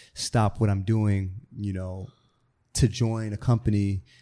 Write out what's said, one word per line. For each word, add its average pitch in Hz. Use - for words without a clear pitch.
stop -
what 107
I'm 98
doing, 101
you 101
know, 92
to -
join 110
a 104
company 101